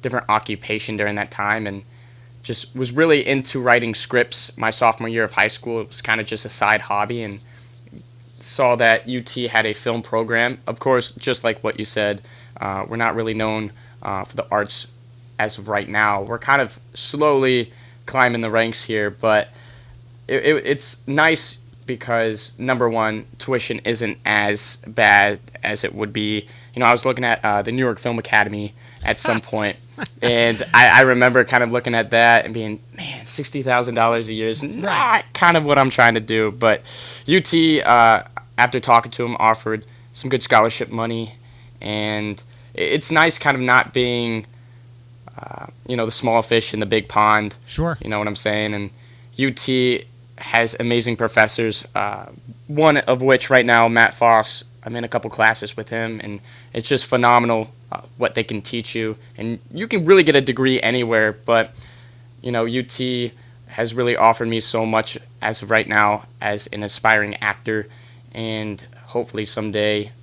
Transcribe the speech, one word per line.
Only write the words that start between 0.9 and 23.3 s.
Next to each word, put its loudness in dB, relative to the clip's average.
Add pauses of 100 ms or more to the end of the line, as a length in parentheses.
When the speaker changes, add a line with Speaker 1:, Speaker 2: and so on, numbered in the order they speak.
Speaker 1:
during -2
that -6
time, -2
and -10 (600)
just -10
was -6
really 0
into -4
writing 2
scripts -4
my -2
sophomore 0
year -2
of -6
high 2
school. -6
It -10
was -14
kinda -2
just -8
a -10
side 0
hobby, -4
and -10 (840)
saw -2
that 2
U -6
T -8
had 0
a -2
film -4
program. -2
Of -8
course, 0
just -6
like -2
what -4
you -8
said, -2 (380)
uh, -6
we're -8
not 0
really -4
known, -4 (300)
uh, -8
for -14
the -6
arts -4 (500)
as -4
of -14
right -4
now. 0
We're -8
kind 2
of -4 (160)
slowly 0 (340)
climbing 0
the -4
ranks -2
here, -2
but 0 (800)
it, -2
it, 0
it's -6
nice 0 (280)
because, -4
number -2
one, -2 (120)